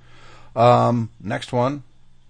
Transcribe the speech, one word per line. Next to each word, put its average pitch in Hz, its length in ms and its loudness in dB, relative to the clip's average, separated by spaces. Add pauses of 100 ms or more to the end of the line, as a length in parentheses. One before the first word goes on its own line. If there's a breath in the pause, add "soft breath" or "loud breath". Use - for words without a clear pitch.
(560 loud breath)
Um, 120 540 2 (100)
next 120 320 -10
one. 131 300 -2 (480)